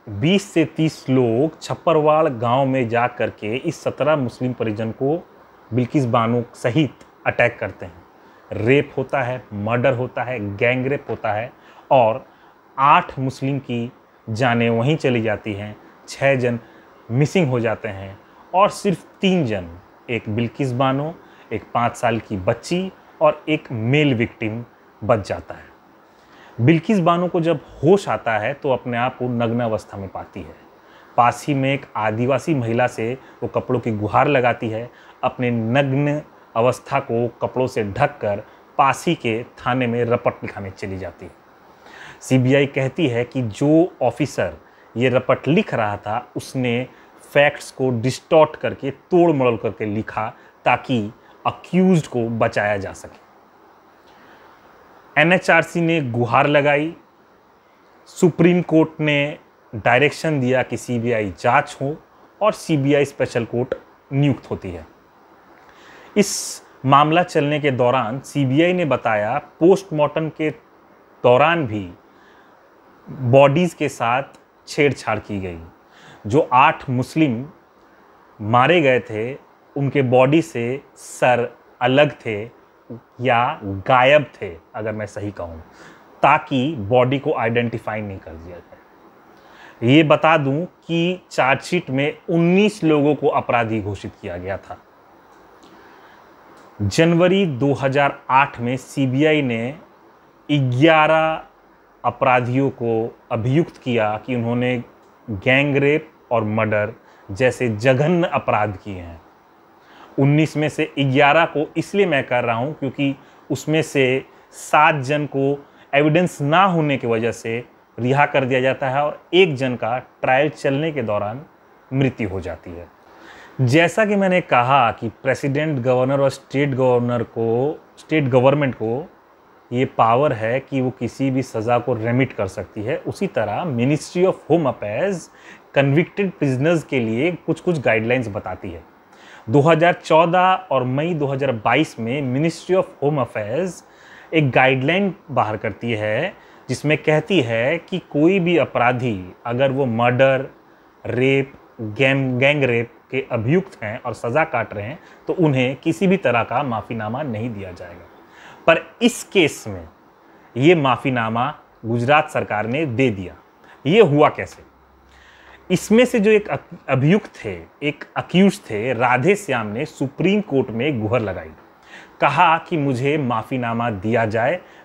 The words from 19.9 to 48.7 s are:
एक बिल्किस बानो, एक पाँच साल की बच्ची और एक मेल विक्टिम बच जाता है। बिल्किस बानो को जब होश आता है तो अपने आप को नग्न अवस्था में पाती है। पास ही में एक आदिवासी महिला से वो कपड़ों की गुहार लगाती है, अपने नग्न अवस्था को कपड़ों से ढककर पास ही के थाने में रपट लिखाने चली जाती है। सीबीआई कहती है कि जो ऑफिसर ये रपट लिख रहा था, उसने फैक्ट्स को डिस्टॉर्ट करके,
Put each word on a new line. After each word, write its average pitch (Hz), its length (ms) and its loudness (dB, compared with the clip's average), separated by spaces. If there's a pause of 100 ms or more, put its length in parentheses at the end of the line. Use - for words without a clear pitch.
एक 113 180 -4
बिल्किस 117 440 -4
बानो, 135 420 -2 (380)
एक 107 100 -6 (120)
पाँच 120 220 0
साल 117 240 -2
की 107 160 -8
बच्ची 165 560 -4 (280)
और 156 280 2
एक 151 240 -4
मेल 127 420 2
विक्टिम 113 500 -4 (400)
बच 101 240 0
जाता 87 260 -8
है। - 100 -20 (960)
बिल्किस 165 400 4
बानो 175 280 2
को 175 120 -2
जब 165 200 0 (220)
होश 190 260 4
आता 110 300 -2
है 110 160 -4
तो - 160 -4
अपने 120 260 -2
आप 127 200 -2
को 123 120 -4
नग्न 117 320 -2
अवस्था 110 360 -4
में 98 120 -10
पाती 98 320 -14
है। 80 140 -16 (600)
पास 120 320 2
ही 147 60 0
में 135 200 0
एक 135 120 -8 (100)
आदिवासी 120 580 -2
महिला 120 320 0
से 120 320 -6 (240)
वो 120 60 -6
कपड़ों 120 320 -2
की 120 100 -4
गुहार 110 380 0
लगाती 123 400 0
है, 113 220 -8 (340)
अपने 123 260 -2
नग्न 139 720 0 (340)
अवस्था 123 440 0
को 120 280 -2 (140)
कपड़ों 123 240 -2
से 120 180 -4
ढककर 104 580 -2 (360)
पास 135 300 2
ही 165 60 2
के 117 280 -4
थाने 127 440 -4
में 117 180 -2
रपट 117 380 -2
लिखाने 101 280 -12
चली 95 280 -10
जाती 90 280 -14
है। 82 40 -20 (880)
सीबीआई 131 460 2
कहती 135 420 -2
है 120 160 -2
कि 131 180 -6
जो 151 600 2
ऑफिसर 113 500 -2 (440)
ये 113 120 2
रपट 127 400 0
लिख 160 260 0
रहा 104 220 -2
था, 107 400 -8
उसने 127 500 -4 (460)
फैक्ट्स 143 380 2
को 131 200 -2
डिस्टॉर्ट 131 640 2
करके, 131 340 -6